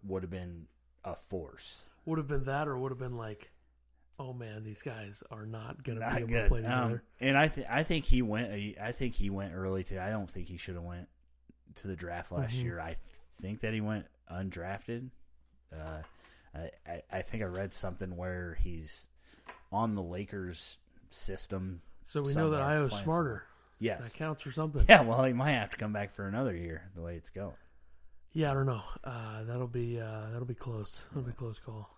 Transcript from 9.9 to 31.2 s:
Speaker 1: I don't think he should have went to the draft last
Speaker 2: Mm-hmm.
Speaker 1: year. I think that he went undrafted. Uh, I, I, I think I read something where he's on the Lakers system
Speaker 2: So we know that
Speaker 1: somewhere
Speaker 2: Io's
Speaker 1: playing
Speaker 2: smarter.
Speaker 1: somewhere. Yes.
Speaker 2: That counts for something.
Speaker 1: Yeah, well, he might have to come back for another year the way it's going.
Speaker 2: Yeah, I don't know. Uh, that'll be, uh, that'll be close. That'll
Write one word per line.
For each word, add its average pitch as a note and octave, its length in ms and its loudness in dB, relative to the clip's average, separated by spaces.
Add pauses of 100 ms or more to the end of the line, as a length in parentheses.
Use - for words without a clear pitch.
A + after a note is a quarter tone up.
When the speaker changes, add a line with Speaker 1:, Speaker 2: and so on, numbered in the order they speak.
Speaker 1:
I F#2 120 -4
don't G2+ 200 -2
think E2+ 180 -6
he F2+ 80 -10
should F2 200 -8
have E2+ 80 -8
went F2 240 -8 (680)
to - 120 -8
the F#2+ 80 -2
draft E2+ 360 -6
last A#2 240 0
Speaker 2:
Mm-hmm. B2 80 -2
Speaker 1:
year. - 160 -4
I E2 160 -6 (420)
think G2+ 220 -6
that A2 140 -2
he A2 80 0
went G#2+ 240 -2 (260)
undrafted. G2 800 -6 (640)
Uh, D#2+ 220 -8 (560)
I, E2 160 -8 (200)
I, - 120 -8 (100)
I F#3 100 -2
think - 200 -4
I G2 40 0
read F#2 260 -4
something F#2 440 -4
where F2+ 460 -4
he's E2 460 -2 (640)
on A2 220 2
the G2+ 80 -2
Lakers F2+ 760 -6 (320)
system F#2+ 720 -4 (260)
Speaker 2:
So D3 140 0
we C#3 120 2
know D#3 160 4
that D3+ 80 4
Speaker 1:
somewhere C#3+ 200 4
Speaker 2:
Io's C#3 120 4
Speaker 1:
playing G2+ 140 -2
Speaker 2:
smarter. D#3+ 260 4
Speaker 1:
somewhere. G#2+ 160 -6 (320)
Yes. A2+ 340 -2
Speaker 2:
That - 60 -10
counts D#3 240 -4
for C3+ 100 -8
something. D3+ 360 4
Speaker 1:
Yeah, G#3 120 12
well, A#2+ 240 6
he C3 80 6
might C3 200 4
have A2 180 2
to - 60 -8
come G#2+ 160 -2
back G2+ 200 -2
for G2 160 -6
another A2+ 260 0
year E2+ 400 -6
the E2+ 80 -10
way E2+ 140 -6
it's - 140 -12
going. F#2+ 240 -8 (760)
Speaker 2:
Yeah, D#3 200 2
I - 20 2
don't C3+ 120 2
know. A#2 160 0 (200)
Uh, A2 420 -6
that'll A#2+ 220 -4
be, A#2+ 340 -4
uh, A2 300 -6
that'll A#2+ 160 -6
be B2 80 -4
close. A2 540 -8
That'll C#3 140 -6